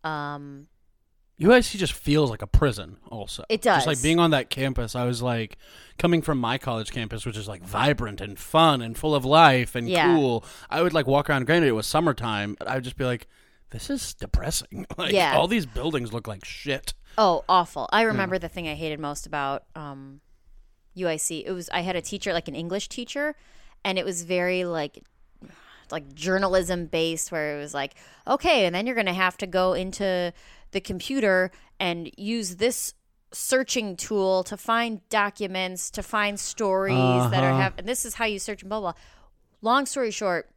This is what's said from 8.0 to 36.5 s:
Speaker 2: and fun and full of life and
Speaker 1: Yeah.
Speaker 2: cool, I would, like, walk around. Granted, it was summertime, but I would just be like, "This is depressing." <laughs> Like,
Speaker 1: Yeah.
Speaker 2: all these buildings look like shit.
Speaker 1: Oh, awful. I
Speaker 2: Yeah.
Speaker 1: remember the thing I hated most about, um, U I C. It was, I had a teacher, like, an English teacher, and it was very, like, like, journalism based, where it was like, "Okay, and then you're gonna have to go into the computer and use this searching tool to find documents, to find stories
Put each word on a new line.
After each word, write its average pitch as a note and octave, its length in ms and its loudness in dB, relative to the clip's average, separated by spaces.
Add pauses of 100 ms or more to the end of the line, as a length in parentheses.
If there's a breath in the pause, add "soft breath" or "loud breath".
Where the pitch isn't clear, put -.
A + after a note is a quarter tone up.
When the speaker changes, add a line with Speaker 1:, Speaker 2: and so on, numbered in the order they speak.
Speaker 2:
and G2+ 180 -12
fun D#3+ 420 4
and A2+ 160 -6
full D#3 160 0
of C3 120 0
life C3+ 500 8
and A#2+ 140 -2
Speaker 1:
Yeah. E3+ 260 6
Speaker 2:
cool, B2 300 2 (240 loud breath)
I D#3+ 120 0
would, F3 120 2
like, D3 140 2
walk C#3+ 220 2
around. C3+ 160 2
Granted, D#3+ 220 4
it A#2+ 60 4
was G#2+ 140 -2
summertime, A2+ 680 0
but - 120 -10
I B2+ 60 -2
would B2+ 100 -4
just B2+ 100 -10
be C3+ 80 -4
like, B2 240 -2 (440 soft breath)
"This - 180 -10
is - 240 -4
depressing." - 760 -2
<laughs> - 60 -10
Like, - 140 -2
Speaker 1:
Yeah. E3+ 240 4
Speaker 2:
all E3+ 140 6
these G#3+ 160 0
buildings B2 480 -4
look A#2 140 -8
like G2+ 180 -12
shit. - 480 -6 (240 soft breath)
Speaker 1:
Oh, F#3 320 4
awful. E3 420 2
I G#3+ 100 4
Speaker 2:
Yeah. A3+ 60 4
Speaker 1:
remember F#3+ 320 0
the E3+ 100 -8
thing E3+ 200 -8
I D3+ 60 -6
hated D#3 260 -6
most C#3+ 240 -8
about, C#3 400 -4 (100)
um, C#3 460 -14 (720)
U F3+ 160 -2
I D#3 80 -2
C. D#3+ 280 -4
It - 60 -6
was, F3+ 220 -8
I F3 80 0
had F3+ 160 -2
a E3 40 -2
teacher, G3+ 300 -6
like, E3 160 -2
an C#3 80 -10
English E3+ 320 -6
teacher, C#4+ 480 -6 (480 soft breath)
and F#3+ 160 -2
it C#3 60 -4
was F3 180 -6
very, F3+ 400 0
like, E3 400 -6 (880 loud breath)
like, D3 240 -10
journalism F#3 720 0
based, E3 440 -2
where D3+ 260 -4
it - 20 -8
was D3 140 -10
like, C#3 200 -6 (320 loud breath)
"Okay, C#4 400 4
and E3+ 80 0
then G3+ 140 -2
you're B3+ 80 -4
gonna G3 180 0
have F#3 240 2
to G3+ 80 -6
go F#3 280 2
into F#3 600 -2 (380 soft breath)
the G3 100 -2
computer F#3+ 680 0 (280 soft breath)
and E3+ 380 -4
use G3+ 380 -4
this A#3 400 -2 (360)
searching A#3 640 -2
tool F#3+ 500 0
to G#3 120 -10
find A3+ 520 -2
documents, F#3+ 840 -4
to G#3+ 100 -8
find G#3 380 -2
stories F#3+ 560 0 (340)